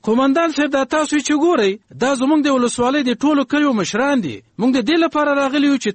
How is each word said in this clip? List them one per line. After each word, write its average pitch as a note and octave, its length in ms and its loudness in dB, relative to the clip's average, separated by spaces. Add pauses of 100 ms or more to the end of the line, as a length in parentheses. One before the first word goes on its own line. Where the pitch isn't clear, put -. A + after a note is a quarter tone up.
قومندان C4+ 480 2
صاحب، C#4+ 200 -2
دا C4+ 120 0
تاسو D4+ 340 -2
چې D4 160 -2 (100)
ګورئ، B3 300 2 (280)
دا C4+ 140 0
زموږ C#4 280 0
د D4 40 2
ولسوالۍ B3+ 560 0
د B3 100 -2 (100)
ټولو C#4 220 2
کلیو D4 280 0
مشران A3+ 480 -2
دي. A#2 160 -8 (220)
موږ B3 140 2
د C4 60 2 (100)
دې E4 160 2
لپاره D4 260 -2 (100)
راغلي C#4 260 0
یو C#4 100 2
چې G#3 180 -4